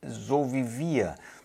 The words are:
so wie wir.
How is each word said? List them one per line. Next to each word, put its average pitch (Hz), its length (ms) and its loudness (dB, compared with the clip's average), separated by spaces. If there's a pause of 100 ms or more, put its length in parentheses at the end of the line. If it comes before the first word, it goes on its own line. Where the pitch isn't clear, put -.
so 123 480 0
wie 123 280 -2
wir. 123 360 2 (300)